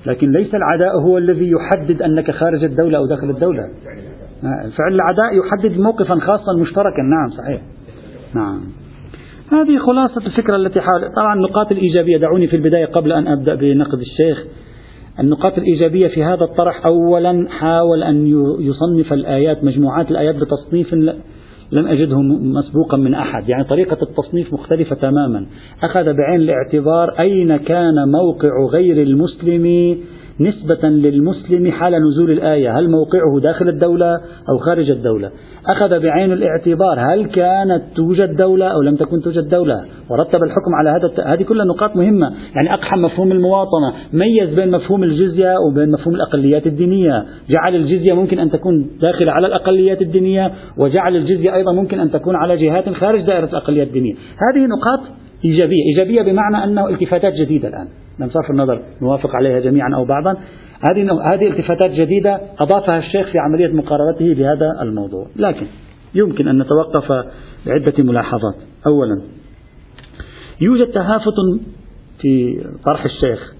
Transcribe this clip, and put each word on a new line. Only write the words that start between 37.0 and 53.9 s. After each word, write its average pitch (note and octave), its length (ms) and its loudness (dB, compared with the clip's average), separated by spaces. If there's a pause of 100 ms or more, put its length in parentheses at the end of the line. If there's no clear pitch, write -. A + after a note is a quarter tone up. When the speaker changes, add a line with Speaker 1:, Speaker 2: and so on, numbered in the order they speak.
Speaker 1:
هل F3 260 0
كانت F#3 560 0 (140)
توجد E3+ 400 0
دولة F#3 300 2
أو E3 160 0
لم D3 140 2
تكن D3+ 240 -2
توجد D#3+ 280 -2
دولة، D3+ 360 0 (260)
ورتب E3 320 0
الحكم F3 320 0
على D3+ 160 2
هذا F3 160 0
الت-، E3 140 -2
هذه E3 220 0
كلها G#3+ 220 0
نقاط F#3+ 320 -2
مهمة، F3+ 360 2 (220)
يعني D3 200 0
أقحم - 240 -2
مفهوم F3+ 340 0
المواطنة، F#3 600 0 (200)
ميز F#3+ 420 2
بين F#3 160 2
مفهوم F#3 340 0
الجزية F3+ 500 2 (160)
وبين D3 200 2
مفهوم E3 240 0
الأقليات D3+ 520 2
الدينية، E3 580 0 (240)
جعل E3 280 2
الجزية E3+ 360 2
ممكن F3+ 260 0
أن E3 120 0
تكون D#3+ 400 0 (100)
داخلة E3+ 320 2
على E3 140 2
الأقليات F#3+ 560 2
الدينية، F#3 500 0 (260)
وجعل F3 380 2
الجزية D#3+ 380 0
أيضًا F#3 180 2
ممكن F#3+ 280 -2
أن D#3+ 100 0
تكون - 260 -2
على E3+ 200 0
جهات D#3+ 320 0
خارج G3 320 0
دائرة E3+ 260 0
الأقليات D3 400 -2
الدينية. B2+ 280 -2